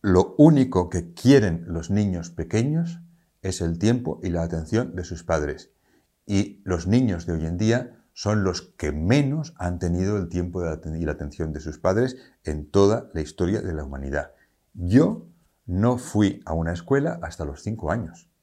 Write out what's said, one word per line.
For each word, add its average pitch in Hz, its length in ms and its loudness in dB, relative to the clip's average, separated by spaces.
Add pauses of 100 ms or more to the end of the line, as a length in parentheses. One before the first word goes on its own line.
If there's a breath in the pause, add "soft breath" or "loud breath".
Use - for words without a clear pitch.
Lo 92 360 4
único 127 520 6
que - 240 -6
quieren 101 540 4
los 82 220 -6
niños 98 400 0
pequeños 147 720 -2 (420 soft breath)
es 95 180 -4
el 82 160 -2
tiempo 113 460 0
y 95 60 -4
la 85 120 -2
atención 85 540 -2
de 87 80 -6
sus 85 200 -12
padres. 76 480 -4 (540)
Y 98 400 -2
los 87 220 -2
niños 101 380 2
de 87 80 -4
hoy 80 120 -2
en 85 120 -4
día 113 460 0 (100)
son 104 300 -2
los 90 180 0
que - 300 -8
menos 135 680 0
han 90 220 -4
tenido 92 380 0
el 90 100 -4
tiempo 90 340 -4
de 85 80 -2
la 78 60 -4
aten-, 78 240 -8
y 85 60 -4
la 76 80 -2
atención 76 400 -8
de 73 60 -8
sus 76 180 -10
padres 117 400 0 (260 loud breath)
en 76 260 -8
toda 101 440 4
la 80 80 -4
historia 90 400 -2
de 87 120 -6
la 76 100 -6
humanidad. 67 480 -6 (420 soft breath)
Yo 123 540 2 (380)
no 110 320 0
fui 104 480 0
a 80 80 -6
una 82 200 -4
escuela 139 480 -2
hasta 82 240 -10
los 73 180 -10
cinco 104 280 -6
años. 101 380 -8 (140)